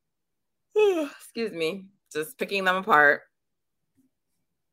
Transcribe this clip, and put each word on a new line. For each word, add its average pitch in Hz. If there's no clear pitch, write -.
<sighs> -
excuse 311
me, 165
just 156
picking 190
them 185
apart. 151